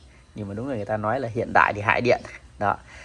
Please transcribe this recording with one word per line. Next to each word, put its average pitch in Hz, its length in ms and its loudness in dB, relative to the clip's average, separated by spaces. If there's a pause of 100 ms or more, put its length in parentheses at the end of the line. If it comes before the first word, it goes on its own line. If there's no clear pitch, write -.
(360)
Nhưng 104 120 -8
mà 98 60 -8
đúng 113 140 -6
là 139 80 -4
người 101 100 -4
ta 107 120 0
nói 107 220 0
là 123 160 -4
hiện 110 180 -2
đại 98 220 6
thì 104 60 -6
hại 110 200 2
điện. 120 200 4 (380)
Đó, 104 180 2 (280)